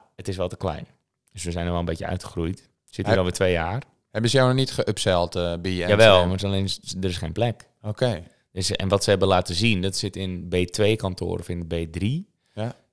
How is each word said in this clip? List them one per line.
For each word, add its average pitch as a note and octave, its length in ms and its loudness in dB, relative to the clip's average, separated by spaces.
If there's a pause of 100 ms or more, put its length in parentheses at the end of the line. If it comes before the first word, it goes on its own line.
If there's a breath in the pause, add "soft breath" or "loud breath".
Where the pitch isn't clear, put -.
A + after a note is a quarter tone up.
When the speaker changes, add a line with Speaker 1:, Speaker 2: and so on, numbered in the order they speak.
(160)
Speaker 1:
het F#2+ 120 -16
is F#2+ 100 -6
wel F#2 100 -2
te F2+ 100 -10
klein. E2+ 300 -6 (440)
Dus F#2 120 -12
we E2+ 80 -6
zijn E2+ 140 -4
er F2 60 -2
wel F2 80 -2
een F2 60 -4
beetje E2+ 220 -6
uitgegroeid. E2+ 640 -6 (140)
Zit - 120 -20
hier - 120 -6
Speaker 2:
Heb- A2 100 4
Speaker 1:
alweer F2+ 160 2
twee F#2 180 2
jaar. F2 300 -2 (300)
Speaker 2:
Hebben A2+ 200 0
ze C3+ 60 4
jou B2+ 120 4
nog B2+ 80 2
niet C3 140 0
geupseld, F2+ 640 0
eh, F2 260 -2
bij F#2 100 -2
je F#2 60 -2
Speaker 1:
Jawel, F2 140 -2
Speaker 2:
Amsterdam? G#2 300 10
Speaker 1:
maar F2 100 2
het F#2 120 -2
is G2 60 -2
alleen, G2 200 -2
s-, - 320 -10
er F#2+ 80 0
is E2+ 80 -4
geen E2 140 -6
plek. A2 360 -2 (140)
Speaker 2:
Oké. G#2 420 -4 (280)
Speaker 1:
Dus, F#2 200 -4
en - 160 -2
wat G2 160 4
ze - 60 2
hebben F#2+ 180 4
laten F#2 280 2
zien, G2+ 260 2
dat F#2+ 160 -2
zit G2+ 180 -4
in F#2 340 -8
B F2 60 -2
twee G2+ 400 2
kantoor F2+ 440 -4
of F2 100 -12
in F2 180 -6
B E2+ 60 -8 (200)
drie. A#2 360 -2 (240)
Speaker 2:
Ja. A2 220 -8 (180)